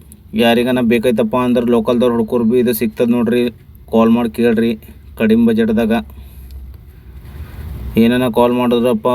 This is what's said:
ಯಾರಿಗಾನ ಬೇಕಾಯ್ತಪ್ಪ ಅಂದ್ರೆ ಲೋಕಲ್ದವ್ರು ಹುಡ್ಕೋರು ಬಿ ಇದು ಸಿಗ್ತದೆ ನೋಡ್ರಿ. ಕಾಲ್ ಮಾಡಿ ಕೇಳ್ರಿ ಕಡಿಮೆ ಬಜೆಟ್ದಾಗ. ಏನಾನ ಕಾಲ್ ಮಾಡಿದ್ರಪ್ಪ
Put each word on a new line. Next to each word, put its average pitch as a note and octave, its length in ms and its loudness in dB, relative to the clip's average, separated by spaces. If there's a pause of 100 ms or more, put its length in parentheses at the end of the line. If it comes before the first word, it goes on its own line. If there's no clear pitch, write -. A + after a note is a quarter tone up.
(340)
ಯಾರಿಗಾನ A#2+ 460 2
ಬೇಕಾಯ್ತಪ್ಪ A#2 560 0
ಅಂದ್ರೆ B2 300 0
ಲೋಕಲ್ದವ್ರು A#2+ 500 2
ಹುಡ್ಕೋರು A#2 280 -2
ಬಿ A#2+ 140 2
ಇದು A#2+ 140 0
ಸಿಗ್ತದೆ A#2 400 -2
ನೋಡ್ರಿ. A#2+ 380 0 (420)
ಕಾಲ್ A2+ 180 4
ಮಾಡಿ A#2 200 0
ಕೇಳ್ರಿ A#2 400 0 (480)
ಕಡಿಮೆ A2+ 280 4
ಬಜೆಟ್ದಾಗ. A2+ 460 0 (2000)
ಏನಾನ B2 260 2
ಕಾಲ್ A#2+ 240 2
ಮಾಡಿದ್ರಪ್ಪ A#2+ 640 0